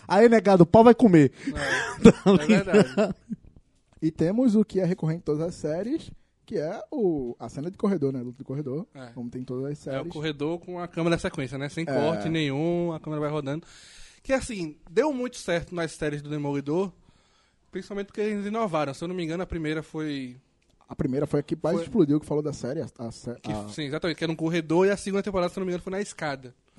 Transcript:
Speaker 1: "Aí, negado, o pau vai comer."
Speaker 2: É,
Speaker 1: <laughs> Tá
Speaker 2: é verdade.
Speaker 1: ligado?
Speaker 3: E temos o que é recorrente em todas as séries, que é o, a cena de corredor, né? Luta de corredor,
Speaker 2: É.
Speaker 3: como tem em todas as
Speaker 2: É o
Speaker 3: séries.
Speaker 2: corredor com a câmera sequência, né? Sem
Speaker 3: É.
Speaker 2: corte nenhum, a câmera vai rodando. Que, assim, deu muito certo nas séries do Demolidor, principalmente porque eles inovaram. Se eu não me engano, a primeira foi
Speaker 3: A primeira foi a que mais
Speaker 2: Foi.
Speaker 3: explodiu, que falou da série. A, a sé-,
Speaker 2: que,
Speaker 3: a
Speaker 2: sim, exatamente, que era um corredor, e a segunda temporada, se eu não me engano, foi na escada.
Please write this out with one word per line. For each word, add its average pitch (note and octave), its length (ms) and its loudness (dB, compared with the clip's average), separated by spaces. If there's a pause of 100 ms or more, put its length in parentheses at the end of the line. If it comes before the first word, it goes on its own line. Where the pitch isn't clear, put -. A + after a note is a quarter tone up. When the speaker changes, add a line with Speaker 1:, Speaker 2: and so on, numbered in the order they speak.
Speaker 1:
"Aí, G3+ 220 6
negado, G3 360 8
o E3 40 6
pau A3+ 160 10
vai A#3+ 100 12
comer." E3+ 380 6 (160)
Speaker 2:
É, - 640 4
Speaker 1:
<laughs> - 0 -
Tá - 220 6 (100)
Speaker 2:
é - 20 -4
verdade. G3 440 4
Speaker 1:
ligado? G3+ 260 -2 (840)
Speaker 3:
E D#3+ 100 0
temos G#3 420 2
o G#3+ 120 6
que F#3+ 160 -2
é F#3 40 2
recorrente E3+ 340 -2
em - 40 -18
todas D3+ 240 -2
as F#3 80 -10
séries, G3 560 -6 (340)
que A3+ 100 -10
é E3 340 -6
o, D#3+ 480 -2
a A#2 120 -12
cena D#3 200 -8
de F#3+ 80 -12
corredor, D3 360 0
né? C3 80 -6
Luta B2 160 -12
de C3 80 -14
corredor, D3 500 -8
Speaker 2:
É. C3 120 -18
Speaker 3:
como A#2+ 220 -12
tem B2 120 -12
em - 20 -10
todas B2+ 220 -8
as D3 200 -10
Speaker 2:
É C#3+ 60 -8
o - 40 -6
Speaker 3:
séries. D3 180 -8
Speaker 2:
corredor D3+ 460 -6
com F3 200 -12
a F3 80 -8
câmera E3+ 300 0
sequência, C#3 400 -6
né? C#3 100 -6
Sem D#3+ 180 -8
Speaker 3:
É. C#3+ 80 -4
Speaker 2:
corte D#3 360 0
nenhum, E3 640 -2
a D#3 80 -12
câmera D#3 180 -6
vai D3 100 -2
rodando. D3+ 380 -6 (560)
Que, - 80 -6
assim, G3+ 460 -6 (120)
deu A#3+ 220 2
muito B3 240 -6
certo E3+ 400 -4
nas E3 160 -4
séries D3 300 -6
do D3 80 -12
Demolidor, D3 600 -4 (840)
principalmente G3 360 -8
porque - 140 -8
eles G#3 240 -2
inovaram. E3+ 480 -2
Se - 100 -14
eu E3+ 40 -6
não F3+ 80 -6
me F3+ 80 -4
engano, E3 200 -4
a E3+ 40 -10
primeira D#3 360 -4
foi C#3 540 -8 (520)
Speaker 3:
A C3 60 -16
primeira C#3 320 -2
foi D3 140 0
a - 20 -2
que D#3+ 180 -6
mais E3 140 0
Speaker 2:
Foi. E3 80 -2
Speaker 3:
explodiu, D3+ 340 4
que D3+ 80 -6
falou D3 160 -2
da D3 120 -4
série. C3+ 280 -8
A, A2 60 -8 (100)
a A#2 140 -10
sé-, - 300 -12
Speaker 2:
que, A2 100 -8
Speaker 3:
a G#2 160 -6
Speaker 2:
sim, B2+ 160 -10
exatamente, D3+ 340 -4
que - 60 -8
era E3 80 0
um D#3+ 60 -4
corredor, E3 500 2
e - 20 2
a G3+ 60 0
segunda G3 260 -4
temporada, F#3 300 -4
se - 80 -10
eu - 20 -4
não F#3 40 -6
me F3+ 80 -4
engano, F3 100 -8
foi F#3 80 -10
na F#3+ 80 -6
escada. C#3 560 -8 (240)